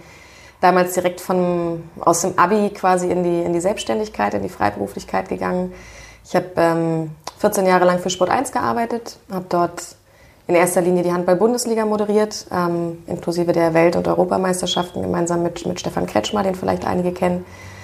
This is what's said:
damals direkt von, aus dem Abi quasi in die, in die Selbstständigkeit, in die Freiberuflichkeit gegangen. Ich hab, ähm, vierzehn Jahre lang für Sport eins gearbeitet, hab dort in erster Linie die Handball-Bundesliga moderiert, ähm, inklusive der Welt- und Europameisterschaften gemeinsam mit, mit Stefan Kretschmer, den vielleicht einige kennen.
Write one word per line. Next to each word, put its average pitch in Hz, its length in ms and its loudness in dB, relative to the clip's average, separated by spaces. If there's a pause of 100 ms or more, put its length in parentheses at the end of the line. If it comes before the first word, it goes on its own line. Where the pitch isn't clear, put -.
(600)
damals 180 320 6
direkt 180 260 -2
von, 175 640 0 (160)
aus - 220 4
dem - 180 0
Abi 208 300 4
quasi 185 420 0
in 180 120 2
die, 170 200 2
in 170 80 0
die 170 100 0
Selbstständigkeit, 214 720 -2
in 202 80 -2
die 196 80 -6
Freiberuflichkeit 190 760 -4
gegangen. 185 460 -4 (500)
Ich - 120 -4
hab, 180 220 -2
ähm, 165 540 2 (260)
vierzehn 202 300 2
Jahre 180 160 6
lang 180 160 4
für 185 100 -4
Sport 185 220 0
eins 262 220 0
gearbeitet, 233 640 -4 (120)
hab 185 180 -6
dort 175 480 -2 (500)
in 175 60 0
erster 180 260 4
Linie 180 220 4
die 175 100 0
Handball-Bundesliga 220 760 2
moderiert, 214 640 0
ähm, 170 560 -2
inklusive 175 440 -2
der 165 220 2
Welt- 170 220 4
und 175 120 0
Europameisterschaften 180 920 0
gemeinsam 175 400 -2
mit, 170 240 -4
mit 180 140 -6
Stefan - 260 -4
Kretschmer, 208 380 0
den 190 100 0
vielleicht 185 320 -2
einige 180 280 0
kennen. 180 320 -2 (380)